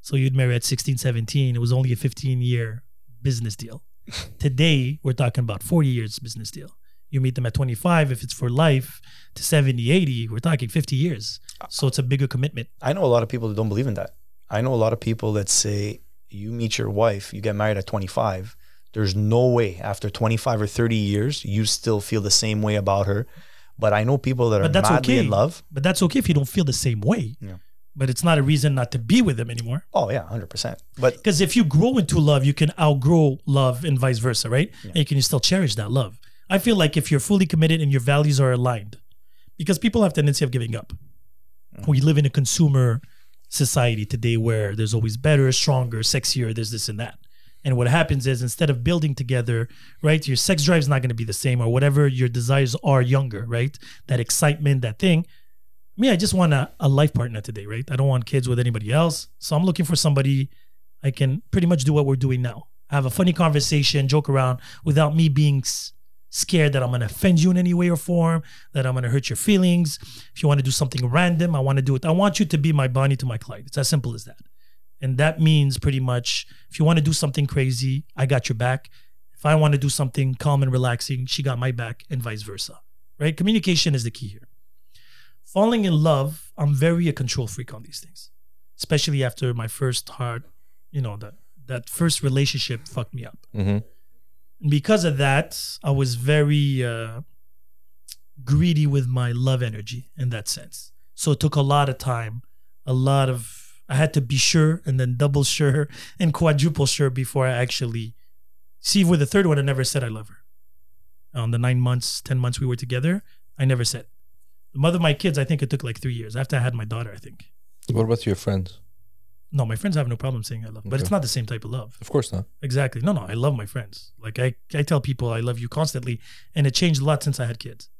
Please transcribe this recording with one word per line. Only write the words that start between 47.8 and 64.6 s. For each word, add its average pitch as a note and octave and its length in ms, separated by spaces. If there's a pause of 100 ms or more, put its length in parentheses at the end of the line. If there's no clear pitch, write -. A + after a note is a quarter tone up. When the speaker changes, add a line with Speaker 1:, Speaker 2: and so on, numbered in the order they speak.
Speaker 1:
happens C#3 400
is B2+ 140
instead C3+ 280
of B2 140
building D#3+ 320
together, A#2+ 520 (340)
right, D3+ 240
your C3 120
sex D#3+ 260
drive E3+ 160
is C3+ 80
not C3+ 140
gonna B2 140
be A#2 100
the A2 80
same B2 260
or A2+ 80
whatever C#3 400
your B2+ 220
desires B2 540
are C#3 180
younger, B2 440
right? A#2+ 320 (280)
That B2+ 160
excitement, C#3+ 640
that A2 160
thing. F3 260 (720)
Me, B3 140
I G3 40
just F#3+ 180
want F3 200
a, C#3 160 (100)
a D#3+ 80
life C#3+ 260
partner A#2 280
today, G#2+ 240
right? A2+ 260
I C3+ 60
don't C3+ 100
want B2+ 180
kids B2+ 220
with A#2+ 120
anybody A#2 340
else. D#3+ 340 (120)
So - 160
I'm E3+ 100
looking F3+ 200
for E3+ 120
somebody C3+ 520 (540)
I C#3 80
can C#3 300 (100)
pretty F3 160
much E3 160
do D3 80
what D3 140
we're C3+ 100
doing B2+ 260
now. A#2 260 (220)
Have C#3 160
a B2+ 40
funny F3+ 240
conversation, D3 720
joke D3 220
around C3 300 (260)